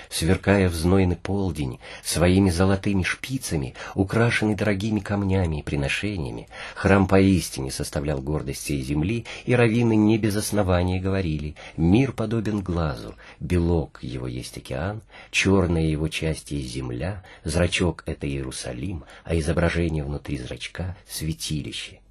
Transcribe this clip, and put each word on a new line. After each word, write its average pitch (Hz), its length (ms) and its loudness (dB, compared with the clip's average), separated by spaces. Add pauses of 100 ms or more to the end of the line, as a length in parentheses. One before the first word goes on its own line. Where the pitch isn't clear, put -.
Сверкая 92 580 4
в 85 60 0
знойный 90 420 4
полдень 82 640 -4 (240)
своими 95 460 4
золотыми 95 540 2
шпицами, 131 720 -4 (220)
украшенный 110 580 2
дорогими 104 460 0
камнями 95 600 0
и - 20 -12
приношениями, 71 840 -4 (260)
храм 98 320 6
поистине 92 640 4
составлял 73 480 -4
гордость 67 440 -4
всей 71 180 -2
земли, 76 440 -2 (200)
и 127 100 2
раввины 117 400 4
не 107 220 6
без 104 180 0
основания 92 640 2
говорили: 85 560 -2 (220)
«Мир 107 340 4
подобен 107 480 -2
глазу, 90 560 -4 (240)
белок 85 600 0
его 64 260 -8
есть 62 300 -10
океан, 90 460 -6 (280)
чёрная 87 540 4
его 78 240 0
часть - 420 -4
есть 71 160 -6
земля, 64 560 -8 (220)
зрачок — 85 600 0
это 78 200 -6
Иерусалим, 67 760 -8 (180)
а 82 140 0
изображение 80 680 0
внутри 71 340 -6
зрачка — 67 600 -10 (100)
святилище». - 1040 -8